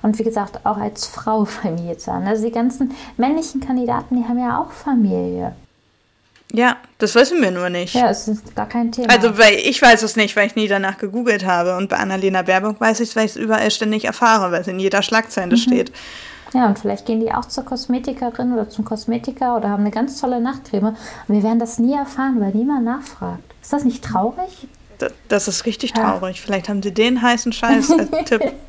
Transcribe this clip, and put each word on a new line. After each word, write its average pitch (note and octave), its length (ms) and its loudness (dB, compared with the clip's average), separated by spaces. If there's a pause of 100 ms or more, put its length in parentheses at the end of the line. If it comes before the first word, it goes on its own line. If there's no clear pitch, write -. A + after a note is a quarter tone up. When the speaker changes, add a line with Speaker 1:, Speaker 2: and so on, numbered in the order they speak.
Speaker 1:
Und G#3+ 180 0
wie A3+ 60 0
gesagt, G#3+ 400 -4
auch G#3 140 0
als G#3 280 -6
Frau A3 380 0
<laughs> - 0 -
Familie E3+ 540 -6
zu - 140 -8
haben. F#3 140 -4
Also G#3+ 180 0
die A#3 80 0
ganzen B3 400 0 (240)
männlichen C#4+ 440 -2
Kandidaten, B3 560 -2
die A#3 120 0
haben A#3+ 100 0
ja B3 220 -2
auch D#4+ 120 -4
Familie. G3 840 0 (960)
Speaker 2:
Ja, A#3+ 260 2 (200)
das G#3 180 0
wissen C#4+ 280 6
wir G3 80 2
nur F3+ 180 -2
nicht. F3 260 -6
Speaker 1:
Ja, B3 140 4
es G3+ 180 -2
ist - 300 -6
gar G#3+ 100 -4
kein A#3 240 -2
Thema. A#3 220 0
Speaker 2:
Also, A3 240 4
weil G#3 200 8
ich - 260 0
weiß A#3 200 10
es A3 140 -2
nicht, G#3 180 0
weil G3+ 120 2
ich G3+ 100 -4
nie G#3+ 100 0
danach G3 300 0
gegoogelt G#3+ 480 -2
habe. F3+ 320 2
Und F#3+ 140 -4
bei - 80 0
Annalena F#3+ 420 0
Baerbock F#3+ 400 0
weiß A3 200 2
ich's, A3+ 160 -4
weil A3 100 2
ich's G#3+ 100 -6
überall G#3+ 340 0
ständig G#3+ 360 -2
erfahre, A3 440 2
weil E3+ 120 0
es E3 40 -6
in F#3 140 -6
jeder G3 220 2
Schlagzeile A3 540 0
Speaker 1:
Mhm. - 20 6
Speaker 2:
steht. B3 340 2 (600)
Speaker 1:
Ja, B3+ 120 4
und G3+ 120 2
vielleicht G3+ 260 -4
gehen A3 160 0
die A3+ 140 0
auch A#3+ 100 -2
zur C4 220 -10
Kosmetikerin B3 880 -4
oder G#3+ 160 -2
zum G#3+ 160 -6
Kosmetiker A#3 720 -4
oder G3+ 100 -2
haben G3+ 140 0
eine G#3 80 0
ganz B3 280 -4
tolle B3 220 -2
Nachtcreme. A#3 460 -2 (420)
Und G#3 60 2
wir G#3 80 2
werden A3+ 160 2
das A#3 200 -4
nie A#3 140 2
erfahren, C4+ 480 -2
weil G3 140 0
niemand B3 320 0
nachfragt. G#3 560 -6 (180)
Ist - 140 -4
das - 100 -2
nicht A#3+ 180 0
traurig? A#3+ 640 -4 (300)
Speaker 2:
Da-, - 140 -4 (180)
das G3+ 200 0
ist - 180 -4
richtig A3+ 280 -4
Speaker 1:
Ja. A3 220 2
Speaker 2:
traurig. F#3 240 -8
Vielleicht G3 300 -4
haben G3+ 120 -2
sie G3+ 120 -4
den A#3 260 2
heißen A#3+ 320 2
Scheiß C4+ 380 2
als E4 200 4
Speaker 1:
<laughs> D#4+ 140 -2
Speaker 2:
Tipp. A3+ 160 0 (280)